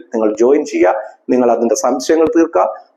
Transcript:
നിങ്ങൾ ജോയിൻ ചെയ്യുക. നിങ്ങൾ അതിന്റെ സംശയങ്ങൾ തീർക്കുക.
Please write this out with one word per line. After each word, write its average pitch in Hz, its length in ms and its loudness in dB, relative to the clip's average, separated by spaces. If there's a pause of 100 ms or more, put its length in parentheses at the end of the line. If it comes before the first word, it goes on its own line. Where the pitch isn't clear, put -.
(140)
നിങ്ങൾ 107 200 0
ജോയിൻ 131 300 2
ചെയ്യുക. 175 300 0 (360)
നിങ്ങൾ 123 220 2
അതിന്റെ 113 220 0
സംശയങ്ങൾ 147 520 0
തീർക്കുക. 165 480 0 (220)